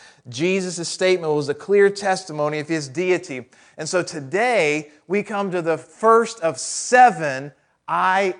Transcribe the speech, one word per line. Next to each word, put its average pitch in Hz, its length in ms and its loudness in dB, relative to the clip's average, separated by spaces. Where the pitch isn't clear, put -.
Jesus' 175 580 -2
statement 185 460 0
was 147 160 -2
a 147 40 -2
clear 196 360 2
testimony 170 680 -4
of 151 100 -8
His 156 180 -4
deity. 160 640 -2
And 156 120 -8
so - 120 0
today, 156 880 0
we 196 160 -2
come 202 280 -4
to 175 100 -2
the 160 160 0
first 226 640 2
of 160 180 -2
seven 160 920 2
"I 185 540 0